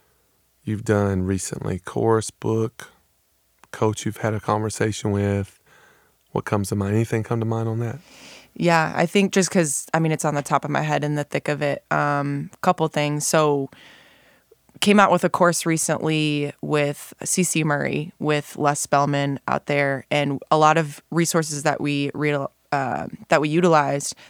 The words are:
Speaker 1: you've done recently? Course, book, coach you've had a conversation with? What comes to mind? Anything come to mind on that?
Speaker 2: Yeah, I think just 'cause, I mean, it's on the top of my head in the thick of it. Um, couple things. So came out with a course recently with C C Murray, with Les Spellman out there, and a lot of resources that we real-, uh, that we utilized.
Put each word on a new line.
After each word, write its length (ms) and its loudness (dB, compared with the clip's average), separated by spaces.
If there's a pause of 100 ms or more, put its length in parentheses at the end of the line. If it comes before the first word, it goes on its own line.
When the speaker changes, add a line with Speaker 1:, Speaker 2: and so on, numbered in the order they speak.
(640)
Speaker 1:
you've 200 -6
done 380 2
recently? 580 -2
Course, 500 0
book, 600 -4 (840)
coach 340 0
you've 120 -6
had 160 -2
a 60 -6
conversation 720 -2
with? 480 0 (720)
What 140 -4
comes 240 0
to 80 -2
mind? 180 0
Anything 300 0
come 160 -2
to 60 -2
mind 220 -2
on 120 -4
that? 180 -6 (560)
Speaker 2:
Yeah, 400 2
I 120 2
think 260 2
just 180 2
'cause, 440 0
I 40 0
mean, 140 2
it's 140 -2
on 80 0
the 80 -2
top 220 0
of 60 -6
my 120 0
head 220 -2
in 100 -2
the 100 -2
thick 240 -4
of 140 -2
it. 280 -4
Um, 600 -2 (100)
couple 280 2
things. 380 -2
So 440 2 (1080)
came 180 4
out 140 6
with 120 2
a 60 2
course 340 2
recently 960 0
with 540 -2 (100)
C 180 0
C 220 0
Murray, 540 -2
with 400 -2
Les 220 2
Spellman 580 0 (100)
out 180 -2
there, 440 -2
and 300 0 (100)
a 80 6
lot 180 6
of 340 -2
resources 520 0
that 180 0
we 340 -2
real-, 360 -2 (220)
uh, 340 -2 (220)
that 120 4
we 80 0
utilized. 680 2 (160)